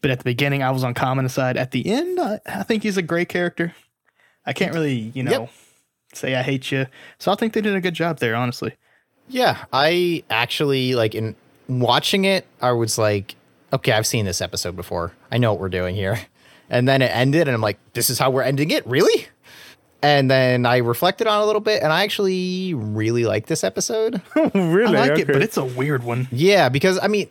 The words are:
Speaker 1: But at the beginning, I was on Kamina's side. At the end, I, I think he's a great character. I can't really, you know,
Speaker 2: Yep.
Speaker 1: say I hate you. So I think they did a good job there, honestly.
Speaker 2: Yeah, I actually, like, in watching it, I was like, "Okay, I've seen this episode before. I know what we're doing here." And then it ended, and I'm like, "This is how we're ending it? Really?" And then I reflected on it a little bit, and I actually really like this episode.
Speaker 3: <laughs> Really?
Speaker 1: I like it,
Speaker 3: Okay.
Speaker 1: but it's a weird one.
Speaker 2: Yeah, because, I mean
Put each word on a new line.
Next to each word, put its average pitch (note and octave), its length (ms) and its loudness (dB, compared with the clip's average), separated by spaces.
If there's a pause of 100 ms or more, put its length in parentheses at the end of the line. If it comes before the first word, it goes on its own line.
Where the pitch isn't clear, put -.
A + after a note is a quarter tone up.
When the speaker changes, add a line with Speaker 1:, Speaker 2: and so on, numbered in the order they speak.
Speaker 1:
But C#3 100 0
at B2+ 80 -2
the - 60 -18
beginning, C#3 380 0
I B2+ 80 0
was C3 120 -2
on B2 100 -2
Kamina's C3 400 -2
side. B2+ 240 -2
At B2+ 140 -4
the B2 160 -4
end, F4 320 -2
I, G#3+ 260 -4
I G3 180 -8
think A3 200 -2
he's G3+ 140 -2
a F#3+ 40 -2
great E3+ 280 -2
character. F3 440 -4 (720)
I C3 80 -6
can't F#3 200 -2
really, C3+ 400 -2
you B2+ 100 -6
know, C#3+ 80 0
Speaker 2:
Yep. A3+ 200 -2 (640)
Speaker 1:
say C3 220 -4
I B2+ 60 0
hate C3 300 -4
you. C3+ 140 -2 (340)
So - 120 0
I G3+ 40 2
think A3+ 180 -2
they A3+ 80 0
did G#3 140 0
a F#3+ 60 -2
good F3+ 140 -2
job E3 240 -2
there, A#2 160 0
honestly. B2 380 -4 (540)
Speaker 2:
Yeah, B3 460 0
I E3+ 560 2
actually, B2+ 680 0
like, A2+ 180 2
in A2 220 -6 (320)
watching B2+ 580 2
it, F#3+ 220 0 (140)
I B2+ 100 2
was A#2 260 0
like, G#2 380 0 (360)
"Okay, C3+ 200 0
I've A2 160 2
seen A2 180 -2
this F#2 160 -4
episode F2+ 340 -6
before. F2 360 -6 (200)
I A#2+ 60 -2
know A#2+ 160 2
what - 80 -4
we're F#2+ 80 -4
doing F2+ 260 -4
here." G#2 240 -2 (480)
And B2 200 2
then C3+ 160 4
it A2+ 120 2
ended, C#3 320 2
and C3 60 0
I'm A2+ 80 0
like, G#2 160 -2 (160)
"This A#2+ 160 -2
is A#2+ 80 -4
how C3+ 140 2
we're C3 100 0
ending C#3 300 0
it? - 160 -2
Really?" G3 400 2 (760)
And C#3+ 300 4
then B2+ 340 4
I B2 120 4
reflected D3 500 0
on G#3 140 2
it - 20 2
a - 20 2
little G#3+ 160 2
bit, G#3+ 220 0
and D#3 80 2
I E3+ 120 2
actually F#3 680 -2
really A2 520 -2
like G#2+ 220 -2
this D#3+ 160 -2
episode. A3 640 -2
Speaker 3:
<laughs> - 280 0
Really? F#3 420 2
Speaker 1:
I C3+ 100 4
like D3+ 120 2
it, - 40 0
Speaker 3:
Okay. C#3+ 100 0
Speaker 1:
but C3+ 100 4
it's A3 140 -2
a C#3 80 -2
weird B2+ 380 -2
one. A#2+ 280 -4
Speaker 2:
Yeah, D#3+ 380 4
because, F3 320 2
I G3 60 0
mean G3+ 240 0